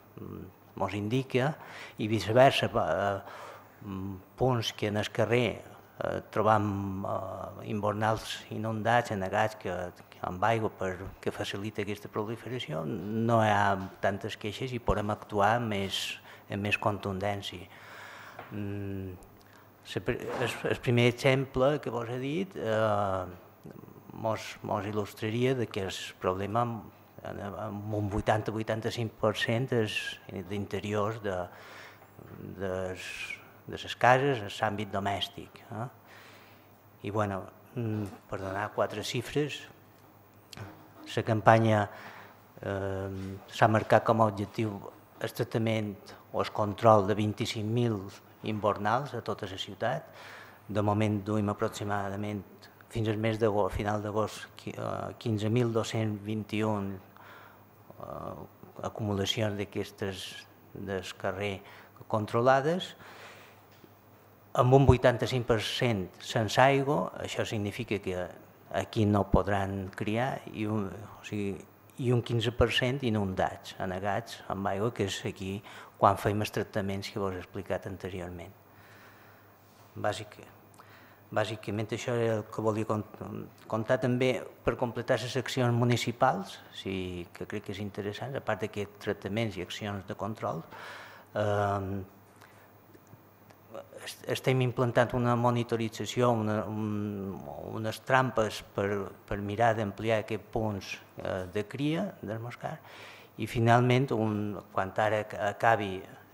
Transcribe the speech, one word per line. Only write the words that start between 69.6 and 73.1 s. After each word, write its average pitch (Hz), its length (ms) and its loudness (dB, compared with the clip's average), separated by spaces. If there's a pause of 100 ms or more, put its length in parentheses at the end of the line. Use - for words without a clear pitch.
criar, 110 480 -2 (100)
i 107 140 -4
un, 104 240 0
o - 340 -14
sigui, 101 300 -4 (480)
i 123 100 2
un 120 100 4
quinze 117 300 0
per 117 220 4
cent 127 320 0
inundats, 95 720 0